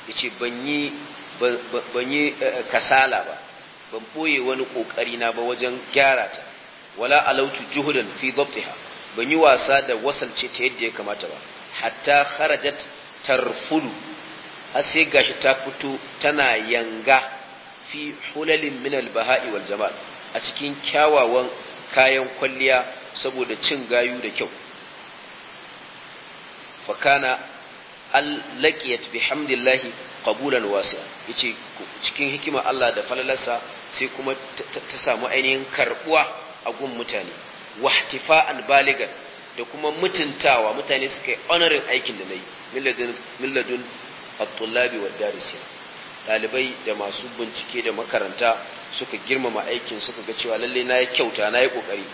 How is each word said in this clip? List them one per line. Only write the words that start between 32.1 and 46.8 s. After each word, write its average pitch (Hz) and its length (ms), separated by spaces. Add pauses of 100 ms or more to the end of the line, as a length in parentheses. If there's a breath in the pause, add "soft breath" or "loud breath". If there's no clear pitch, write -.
hikima 143 320
Allah 127 300
da 104 100
falalarsa 127 560 (340)
sai 131 140
kuma 135 260
ta, - 360
ta, - 100
ta - 200
samu 123 260
ainihin 135 440
karbuwa 147 520 (360)
a 117 140
gun 131 220
mutane, 113 360 (460)
wahtifa'an 131 880
baligan, 139 420 (460)
da 120 100
kuma 151 260
mutuntawa, 147 840
mutane 135 340
suka - 220
yi - 140
honorin 160 420
aikin 123 320
da 95 60
nayi, 92 180 (260)
milladun, 123 460 (220)
milladun 123 460 (520)
at-tullabi 113 640
wad-darisin. 98 640 (560)
Dalibai 113 640